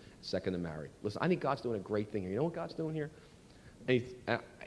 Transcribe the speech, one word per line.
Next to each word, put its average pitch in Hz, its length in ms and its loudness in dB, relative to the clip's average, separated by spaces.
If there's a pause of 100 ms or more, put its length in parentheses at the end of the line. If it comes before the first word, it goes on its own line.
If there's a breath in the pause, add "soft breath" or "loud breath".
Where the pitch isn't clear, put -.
(200 loud breath)
second 92 320 0
to 90 80 0
married. 80 300 -4 (120)
Listen, - 200 -2
I 127 40 4
think 175 140 4
God's 139 220 2
doing 113 180 0
a - 20 -4
great 104 300 0
thing 104 100 0
here. 92 80 -2
You 98 60 0
know 135 80 2
what 170 100 0
God's 170 200 -6
doing 160 200 -2
here? 151 160 -2 (760 loud breath)
And 127 120 8
he's, - 140 -4 (140)
I, 113 100 4 (280)